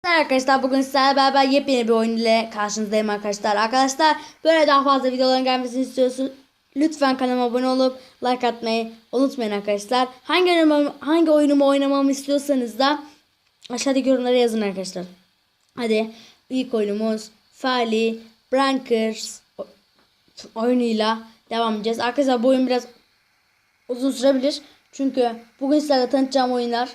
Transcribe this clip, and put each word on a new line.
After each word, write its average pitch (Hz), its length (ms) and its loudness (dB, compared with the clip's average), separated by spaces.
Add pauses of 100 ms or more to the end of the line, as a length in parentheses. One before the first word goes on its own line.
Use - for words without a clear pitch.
Merhaba 339 180 2
arkadaşlar, 262 420 2
bugün 262 180 0
sizlerle 269 340 0
beraber 269 280 4
yepyeni 269 440 2
bir 233 60 2
oyun 226 240 0
ile 226 360 0
karşınızdayım 214 560 -2
arkadaşlar. 208 460 -2
Arkadaşlar, 262 640 2 (260)
böyle 311 240 4
daha 277 160 4
fazla 262 280 2
videoların 262 320 2
gelmesini 254 380 -2
istiyorsun, 254 520 -2 (420)
lütfen 277 420 0
kanalıma 254 260 0
abone 247 240 -2
olup 254 320 0 (240)
like 247 240 0
atmayı 226 440 -4 (200)
unutmayın 254 400 -2
arkadaşlar. 208 560 -2 (160)
Hangi 359 280 0
oyunumu, 302 480 2
hangi 311 320 0
oyunumu 285 360 4
oynamamı 277 440 2
istiyorsanız 269 680 -2
da 294 240 0 (680)
aşağıdaki 254 400 -2
yorumlara 247 260 2
yazın 226 260 2
arkadaşlar. 185 440 -6 (680)
Hadi 220 360 -2 (380)
ilk 254 240 -4
oyunumuz 220 560 -4 (240)
Farley 226 680 -2 (340)
Brankers 254 840 -2 (180)
o-, - 100 -14 (880)
oyunuyla 226 640 0 (300)
devam 226 260 -2
edeceğiz. 226 240 -4
Arkadaşlar 247 440 0
bu 254 40 2
oyun 262 200 2
biraz 247 200 -2 (1000)
uzun 247 220 -2
sürebilir. 269 500 0 (300)
Çünkü 254 400 -2 (300)
bugün 294 180 2
sizlerle 262 300 2
tanıtacağım 262 420 4
oyunlar 240 440 0